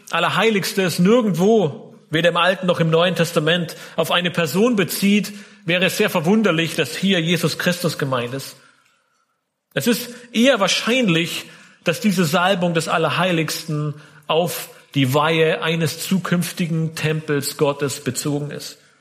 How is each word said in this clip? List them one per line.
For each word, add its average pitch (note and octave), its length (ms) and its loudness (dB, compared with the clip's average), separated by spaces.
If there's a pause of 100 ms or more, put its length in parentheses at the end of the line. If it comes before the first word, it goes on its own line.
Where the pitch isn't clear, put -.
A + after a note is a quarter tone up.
(120)
Allerheiligstes F3+ 880 0
nirgendwo, G3 960 2 (140)
weder E3 180 2
im E3+ 100 2
Alten F3+ 300 2
noch E3+ 140 0
im E3 80 2
Neuen E3 260 2
Testament, E3 640 0 (180)
auf E3 160 -2
eine F3 200 0
Person F3+ 440 0
bezieht, G3+ 560 0 (320)
wäre F3+ 220 0
es E3+ 100 0
sehr G#3 140 2
verwunderlich, F3 640 2
dass D#3 220 -4
hier F#3 240 2
Jesus E3 360 -2
Christus F3 400 -2
gemeint B2+ 360 -4
ist. - 240 -12 (1160)
Es C#3 140 -2
ist - 220 -2 (240)
eher A#3+ 260 4
wahrscheinlich, F#3 840 0 (400)
dass E3+ 160 0
diese F#3 240 2
Salbung F3 480 2
des D#3+ 160 -2
Allerheiligsten D#3 1040 -2 (340)
auf D#3+ 420 -2 (260)
die C3+ 180 2
Weihe D#3+ 480 2
eines E3 440 -2
zukünftigen E3+ 880 -2
Tempels D3+ 600 -4
Gottes C#3 480 -2
bezogen C#3+ 480 -4
ist. - 280 -14 (220)